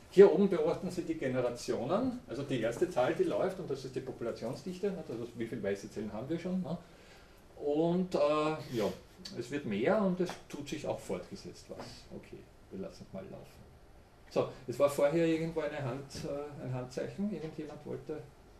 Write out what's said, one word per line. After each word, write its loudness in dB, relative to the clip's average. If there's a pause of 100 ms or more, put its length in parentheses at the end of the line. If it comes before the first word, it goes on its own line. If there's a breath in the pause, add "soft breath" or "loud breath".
(100)
hier 12
oben 6
beobachten 2
Sie -4
die -2
Generationen, 0
also -6
die -2
erste 0
Zahl, 2
die 2
läuft, 0
und -8
das -6
ist -8
die -2
Populationsdichte, -4
also -8 (100)
wie -4
viele -6
weiße -2
Zellen -8
haben -8
wir -2
schon. -2
Ja. -4 (840 loud breath)
Und, 2
äh, 4
ja, 2 (520)
es -6
wird -4
mehr 2
und 2
es 0 (180)
tut -10
sich -6
auch -2
fortgesetzt -10
was. -12 (320)
Okay, -16 (320)
wir -10
lassen -12
es -20
mal -10
laufen. -16 (720)
So, 0 (180 loud breath)
es -6
war 6
vorher 4
irgendwo 0
eine -4
Hand, -4 (200)
äh, -6
ein -6
Handzeichen, -4
irgendjemand -8
wollte, -8 (380)